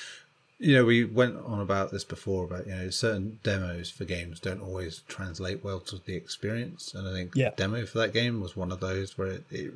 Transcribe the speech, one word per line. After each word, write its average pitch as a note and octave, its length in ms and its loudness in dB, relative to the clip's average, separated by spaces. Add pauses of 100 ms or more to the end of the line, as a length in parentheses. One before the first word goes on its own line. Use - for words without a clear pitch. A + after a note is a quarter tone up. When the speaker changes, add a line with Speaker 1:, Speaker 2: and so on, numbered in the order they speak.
(580)
Speaker 1:
you E3 160 6
know, B2+ 100 10
we A#2 200 8
went A2 400 4
on G#2 160 -2
about G2 300 2
this G2 140 -4
before, F#2 400 -2
about, F2+ 240 -6
you F#2 80 -6
know, F#2 140 -4
certain A2 520 0
demos F2+ 480 0
for - 140 -8
games E2+ 340 -6
don't F#2+ 240 -4
always F#2 460 -6
translate F#2 560 -6
well G2 160 -4
to - 180 -10
the F#2 160 -8
experience. A2 800 -6
And F#2+ 140 -6
I F#2 40 -4
think F#2 220 -4
Speaker 2:
Yeah. B2+ 160 4
Speaker 1:
the - 60 -10
demo G#2 300 0
for - 120 -4
that A2 140 4
game A#2 280 2
was F2+ 160 -6
one F2+ 140 -2
of F2+ 100 -4
those F#2+ 380 -2
where F#2+ 100 0
it, F#2+ 220 -6
it - 260 -6